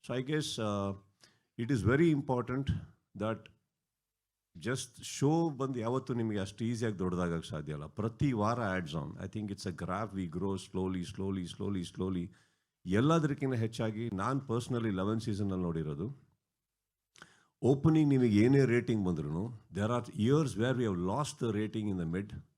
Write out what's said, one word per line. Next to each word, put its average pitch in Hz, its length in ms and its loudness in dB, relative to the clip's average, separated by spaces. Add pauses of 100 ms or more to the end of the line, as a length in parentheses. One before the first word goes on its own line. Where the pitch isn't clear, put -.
So 123 100 -2
I 127 80 -4
guess, 151 360 -2
ಆ, 101 280 0 (680)
it 120 120 -2
is 120 180 4
very 156 240 6
important 131 560 -2 (500)
that 110 200 -2 (1200)
just 117 440 -6
ಶೋ 160 480 2
ಬಂದು 131 280 -4
ಯಾವತ್ತೂ 123 360 -2
ನಿಮಗೆ 110 240 0
ಅಷ್ಟು 101 260 -4
ಈಸಿಯಾಗಿ 113 340 -2
ದೊಡ್ಡದಾಗಕ್ಕೆ 87 500 0
ಸಾಧ್ಯ 76 240 -8
ಅಲ್ಲ. 73 140 -8
ಪ್ರತಿ 117 460 -2
ವಾರ 113 260 0
adds 92 380 -2
on. 78 220 -6
I 92 120 -8
think 104 200 -6
it's 98 200 -6
a 80 60 -8
graph 92 420 -4
we 90 200 -4
grow 98 180 -2
slowly, 92 580 -4
slowly, 95 420 -6
slowly, 98 380 -4
slowly. 92 360 -4 (560)
ಎಲ್ಲದಕ್ಕಿಂತ 139 680 2
ಹೆಚ್ಚಾಗಿ 113 560 -2
ನಾನು 110 300 0
personally 117 500 -2
eleven 101 340 0
ಸೀಸನಲ್ಲಿ 98 380 0
ನೋಡಿರೋದು, 82 720 -4 (1300)
ಓಪನಿಂಗ್ 143 500 6
ನಿಮಗೆ 123 320 6
ಏನೇ 139 200 8
ರೇಟಿಂಗ್ 117 420 2
ಬಂದ್ರೂನು, 80 360 -2 (340)
there 104 200 0
are 120 80 -2 (220)
years 143 240 4 (100)
where 123 180 2
we 123 100 2
have 90 120 0 (100)
lost 139 320 -2
the 117 160 0
rating 107 340 -2
in 92 100 -2
the 82 120 -2
mid 101 160 -4 (280)